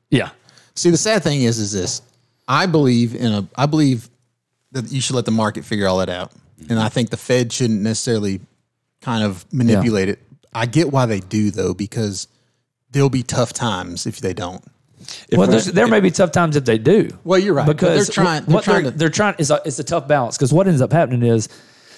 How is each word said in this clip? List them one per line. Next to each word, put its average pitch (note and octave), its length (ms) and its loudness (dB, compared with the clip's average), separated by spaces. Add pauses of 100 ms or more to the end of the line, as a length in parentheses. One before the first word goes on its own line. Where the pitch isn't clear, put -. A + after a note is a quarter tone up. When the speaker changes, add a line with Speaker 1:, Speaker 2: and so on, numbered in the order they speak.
(120)
Speaker 1:
Yeah. A2 180 0 (460)
Speaker 2:
See, - 160 2
the E3 60 2
sad G#3+ 260 0
thing C#3+ 200 0
is, A2+ 140 2
is G#2 140 -4
this. F#2 300 -6 (460)
I D3 200 2
believe B2+ 480 2
in A#2 180 -2
a, G2+ 220 -4
I B2+ 100 0
believe D3 440 0 (640)
that B2+ 200 -8
you C3+ 100 -4
should C3 140 -4
let A#2 100 0
the A#2+ 60 -2
market G#2+ 340 -2
figure G2+ 220 -2
all F#2 120 2
that F#2 100 -2
out. F2+ 220 -8 (380)
And A#2 100 0
I A2 100 0
think A#2+ 200 -2
the A2 80 -6
Fed B2 360 0
shouldn't A2 280 -2
necessarily G#2 600 -4 (600)
kind A2+ 220 -4
of G2 280 -6
manipulate A2 560 2
Speaker 1:
Yeah. G2+ 60 -2
Speaker 2:
it. - 60 -10 (340)
I A2+ 140 -4
get D3 240 2
why C3 160 2
they G#2 120 -2
do, G#2 320 -2
though, F#2+ 220 -4
because G2+ 540 -6 (640)
there'll C#3 180 2
be B2+ 140 -2
tough - 300 -2
times F2+ 520 -6
if G#2+ 160 -8
they F#2+ 120 -4
don't. F2+ 300 -10 (680)
Speaker 3:
If - 80 2
Speaker 1:
Well, F#3+ 100 6
Speaker 3:
we F#3 60 4
Speaker 1:
there's, A3 120 2
there G3 220 2
may A3 120 4
be F#3+ 120 4
tough F3+ 200 2
times D#3+ 240 0
if C#3 100 0
they A2+ 120 2
do. D#3+ 320 2 (140)
Speaker 2:
Well, F#3 160 2
you're G3 140 0
right, C#3 120 0
but D3+ 120 2
they're F3 160 2
Speaker 1:
Because D#3 160 2
Speaker 2:
trying, D#3+ 340 0
Speaker 1:
wh-, - 40 -10
Speaker 2:
they're D3 80 4
Speaker 1:
what G#3+ 80 2
Speaker 2:
trying F#3+ 200 2
Speaker 1:
they're, B2+ 80 -2
Speaker 2:
to G#2 60 -8
Speaker 1:
they're D#3+ 120 2
trying, G3+ 300 0
it's C#3 100 0
a, D3+ 160 2
it's D3+ 140 -6
a D3 40 -6
tough D3+ 240 -4
balance C3+ 300 0
'cause C3 160 2
what F#3+ 140 4
ends D3+ 140 4
up A#2+ 120 0
happening B2+ 300 2
is A#2 260 2 (480)